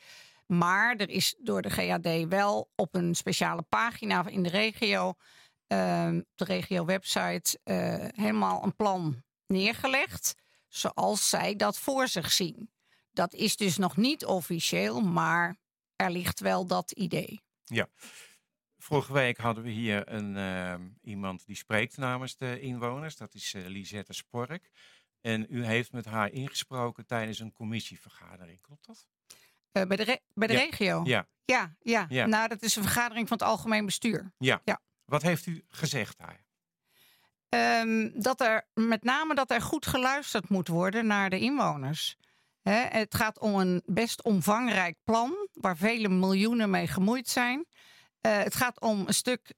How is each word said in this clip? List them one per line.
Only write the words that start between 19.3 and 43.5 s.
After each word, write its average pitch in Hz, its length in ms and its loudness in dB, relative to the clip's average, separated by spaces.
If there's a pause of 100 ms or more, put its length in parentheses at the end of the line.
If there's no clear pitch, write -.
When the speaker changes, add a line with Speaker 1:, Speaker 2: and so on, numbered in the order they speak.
Speaker 2:
hadden 113 260 -2
we 120 60 -8
hier 107 420 -2
een, 104 260 -6
ehm, 90 500 -6 (140)
iemand 98 440 -10
die 101 100 -16
spreekt 110 420 -2
namens 127 400 -6
de 123 220 -8
inwoners. 127 580 -8
Dat 107 160 -16
is, - 200 -10
eh, 95 120 -10
Lisette 98 480 -12
Spork. 123 560 -10 (520)
En 110 280 -4
u 120 160 -6
heeft 117 260 -2
met 120 140 -10
haar 107 260 -2
ingesproken 127 760 -6
tijdens 110 340 -4
een 110 120 -12
commissievergadering. 92 1120 -12
Klopt - 240 -20
dat? - 220 -20 (640)
Speaker 1:
Eh, 190 120 2
bij 190 140 0
de 214 60 -4
re-, 226 160 0 (140)
bij 214 140 0
de 220 60 4
Speaker 2:
Ja. 214 60 6
Speaker 1:
regio? 196 440 0
Speaker 2:
Ja. 117 240 2 (180)
Speaker 1:
Ja, 208 340 0
ja. 226 300 0
Speaker 2:
Ja. 131 160 2
Speaker 1:
Nou, 220 220 2
dat 220 140 -10
is 226 140 0
een 214 80 -2
vergadering 226 440 0
van 233 100 0
het - 100 0
algemeen 214 380 2
bestuur. 190 520 -2
Speaker 2:
Ja. 127 280 4
Speaker 1:
Ja. - 160 0 (240)
Speaker 2:
Wat 147 160 0
heeft 165 240 0
u 165 220 -8
gezegd 127 500 -4
daar? 85 280 -18 (1040)
Speaker 1:
Ehm, 226 600 2 (120)
dat 254 200 2
er, 220 320 2
met 226 300 2
name 285 320 0
dat 269 160 2
er 233 100 2
goed 277 240 -2
geluisterd 262 640 0
moet 185 180 2
worden 190 400 0
naar 202 220 2
de 185 100 0
inwoners. 165 760 -2 (460)
Hè, 220 280 2
het 220 260 -2
gaat 214 240 0
om 208 160 2